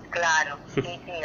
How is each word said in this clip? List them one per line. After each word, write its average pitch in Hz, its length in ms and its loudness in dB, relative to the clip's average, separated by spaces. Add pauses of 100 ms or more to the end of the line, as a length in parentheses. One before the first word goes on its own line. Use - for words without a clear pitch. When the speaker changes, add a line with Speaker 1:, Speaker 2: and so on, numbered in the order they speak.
(100)
Speaker 1:
Claro, 156 560 4
Speaker 2:
<laughs> - 80 -8
Speaker 1:
sí, - 80 2
sí, 175 300 -6 (120)